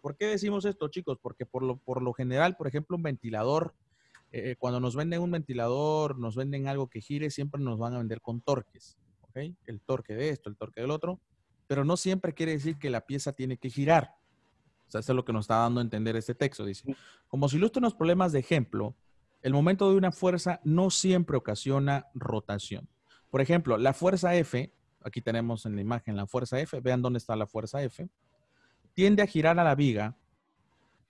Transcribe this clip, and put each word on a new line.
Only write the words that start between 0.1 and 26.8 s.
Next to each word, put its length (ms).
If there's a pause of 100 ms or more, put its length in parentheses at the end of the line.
qué 100
decimos 380
esto, 240
chicos? 300
Porque 280
por 160
lo, 140
por 260
lo 100
general, 420
por 120
ejemplo, 300
un 40
ventilador, 720 (580)
eh, 280
cuando 200
nos 160
venden 260
un 100
ventilador, 880
nos 160
venden 320
algo 220
que 120
gire, 280
siempre 320
nos 180
van 140
a 60
vender 220
con 200
torques, 560 (240)
¿ok? 160 (280)
El 140
torque 340
de 160
esto, 200
el 80
torque 240
del 100
otro, 280 (480)
pero 160
no 140
siempre 360
quiere 180
decir 260
que 140
la 100
pieza 320
tiene 240
que 140
girar. 420 (760)
O 40
sea, 80
eso 140
es 20
lo 100
que 80
nos 120
está 100
dando 240
a 40
entender 320
este 200
texto. 280
Dice, 320 (320)
como 220
se 60
ilustra 240
en 60
los 100
problemas 380
de 60
ejemplo, 540 (480)
el 120
momento 360
de 60
una 160
fuerza 520
no 260
siempre 480
ocasiona 760
rotación. 760 (400)
Por 120
ejemplo, 360
la 160
fuerza 420
F, 380 (280)
aquí 200
tenemos 440
en 100
la 60
imagen 340
la 120
fuerza 320
F, 220